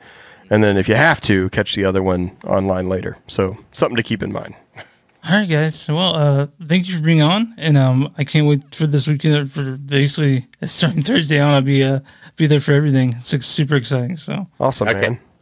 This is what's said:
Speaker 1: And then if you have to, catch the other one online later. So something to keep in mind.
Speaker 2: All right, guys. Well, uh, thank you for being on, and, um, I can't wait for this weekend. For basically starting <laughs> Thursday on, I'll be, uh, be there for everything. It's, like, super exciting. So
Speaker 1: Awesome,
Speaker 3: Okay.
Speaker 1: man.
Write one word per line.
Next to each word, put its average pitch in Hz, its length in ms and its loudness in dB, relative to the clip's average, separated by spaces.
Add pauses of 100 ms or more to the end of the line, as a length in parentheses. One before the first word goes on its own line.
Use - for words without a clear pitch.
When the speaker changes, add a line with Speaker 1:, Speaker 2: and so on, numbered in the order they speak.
(500)
Speaker 1:
And 107 120 4
then 101 140 4
if 95 140 2
you 107 60 2
have 151 260 2
to, 95 280 2
catch - 260 -4
the 98 100 0
other 95 180 0
one 90 280 -2 (120)
online 95 460 -2
later. 95 260 -6 (120)
So 95 300 -4 (140)
something - 240 -2
to 117 80 0
keep 104 180 -6
in 101 120 -6
mind. - 200 -10 (720)
Speaker 2:
All 165 140 0
right, 208 120 -2
guys. 156 380 -2
Well, 170 280 -2
uh, 143 320 2 (200)
thank 180 220 0
you 185 80 -4
for 156 60 -4
being 160 180 4
on, 208 360 2
and, 147 200 2
um, 131 400 2
I 147 80 -2
can't 151 220 2
wait 147 280 0
for 156 100 -2
this 147 220 0
weekend. 147 440 0
For 135 260 -6
basically 139 640 0 (220)
starting 160 380 0
<laughs> 143 60 -4
Thursday 160 300 2
on, 147 140 4
I'll 139 80 4
be, 135 220 2
uh, 135 160 0 (360)
be 156 120 2
there 147 120 4
for 147 140 0
everything. 135 460 2
It's, - 120 -4
like, 139 120 0
super 147 320 0
exciting. 127 420 -4
So - 300 -10 (120)
Speaker 1:
Awesome, 127 300 0
Speaker 3:
Okay. 98 120 -2
Speaker 1:
man. 120 180 -2 (220)